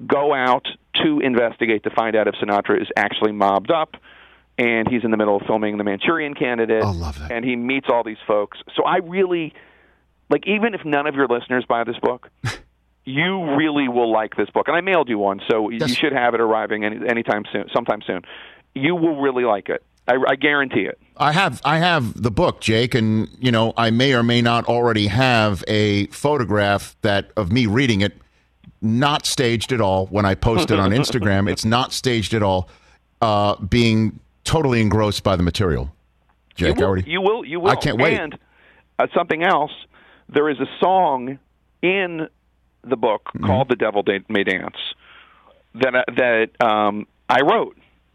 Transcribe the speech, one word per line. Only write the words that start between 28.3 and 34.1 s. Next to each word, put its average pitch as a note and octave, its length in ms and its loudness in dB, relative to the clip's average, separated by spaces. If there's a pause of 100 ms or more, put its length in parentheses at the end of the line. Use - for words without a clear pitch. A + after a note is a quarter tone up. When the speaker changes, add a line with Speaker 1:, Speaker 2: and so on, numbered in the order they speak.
Speaker 2:
not C3 440 0
staged A#2 460 0
at A#2 100 0
all F#2+ 260 2
when G2+ 180 0
I F#2+ 100 2
post - 360 0
it G2+ 80 2
on F#2+ 120 2
Speaker 1:
<laughs> - 0 -
Speaker 2:
Instagram. G2+ 600 0
It's - 140 -4
not A#2+ 280 0
staged A2+ 400 -2
at G#2+ 100 2
all, F#2 260 0 (520)
uh, G#2 340 2
being A2 640 2 (240)